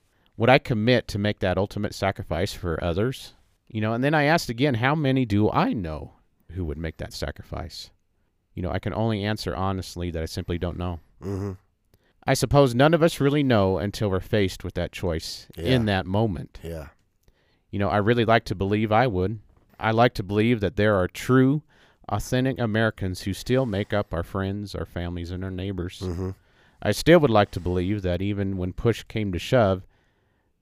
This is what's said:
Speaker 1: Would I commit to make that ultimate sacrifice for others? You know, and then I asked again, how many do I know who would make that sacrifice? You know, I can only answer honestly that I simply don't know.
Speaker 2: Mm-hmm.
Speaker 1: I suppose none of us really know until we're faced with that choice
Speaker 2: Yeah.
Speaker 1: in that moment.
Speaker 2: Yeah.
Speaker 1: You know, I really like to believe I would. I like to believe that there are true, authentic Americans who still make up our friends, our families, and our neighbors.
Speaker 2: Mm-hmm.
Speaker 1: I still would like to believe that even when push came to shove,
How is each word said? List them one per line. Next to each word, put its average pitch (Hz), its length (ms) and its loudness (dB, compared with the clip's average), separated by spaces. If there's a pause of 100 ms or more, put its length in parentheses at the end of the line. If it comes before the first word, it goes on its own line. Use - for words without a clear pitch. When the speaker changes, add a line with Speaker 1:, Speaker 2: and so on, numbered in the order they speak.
(360)
Speaker 1:
Would 117 140 4
I 139 80 8
commit 117 500 2
to 107 100 -6
make 104 200 -2
that 92 200 0
ultimate 104 360 -4
sacrifice 95 580 -4
for 80 300 -4
others? 95 520 -4 (340)
You 110 120 -8
know, 110 120 -2
and 120 100 -2
then 147 120 2
I 151 100 4
asked 160 240 2
again, 127 260 0
how 127 200 0
many 135 300 2
do 104 260 2
I 202 220 0
know 82 400 -8 (400)
who 90 140 -6
would 73 120 -6
make 80 200 -8
that - 140 -10
sacrifice? - 760 -10 (640)
You 90 80 -8
know, 87 80 -4
I 95 100 -2
can 95 120 -6
only 110 320 0
answer 107 300 -4
honestly 90 560 -4
that 80 120 -6
I 82 40 -4
simply 87 320 -6
don't 80 200 -6
know. 87 220 -6 (220)
Speaker 2:
Mm-hmm. 98 300 -6 (760)
Speaker 1:
I 131 80 2
suppose 139 400 4
none 143 180 6
of 156 100 4
us 165 180 4
really 143 240 2
know 98 340 4
until 101 320 -2
we're 92 100 0
faced 101 440 -2
with 90 100 -8
that 85 180 -4
choice - 540 -6 (100)
Speaker 2:
Yeah. 80 100 -8
Speaker 1:
in 123 200 2
that 95 200 0
moment. 101 560 -2
Speaker 2:
Yeah. 80 260 -10 (840)
Speaker 1:
You 101 80 -6
know, 98 100 0
I 87 100 2
really 113 260 4
like 113 220 4
to 107 80 -6
believe 104 360 0
I 113 160 4
would. 107 320 -2 (400)
I 110 140 -2
like 117 220 4
to 104 100 -6
believe 107 360 2
that 90 140 -2
there 104 220 4
are 90 100 2
true, 131 560 2 (460)
authentic 127 500 -2
Americans 107 640 0
who 98 100 -4
still 127 320 0
make 101 280 -2
up 104 200 -2
our 85 120 -4
friends, 98 500 -6
our 82 120 -6
families, 87 440 -8
and 90 140 -8
our 95 80 -8
neighbors. 90 480 -6
Speaker 2:
Mm-hmm. 92 300 -4 (520)
Speaker 1:
I 107 80 0
still 160 300 6
would 143 100 2
like 107 220 4
to 95 80 -6
believe 90 420 -2
that 90 180 -2
even 98 360 -4
when 90 160 -4
push - 320 -2
came 107 280 -4
to 87 60 -2
shove, 98 440 2 (800)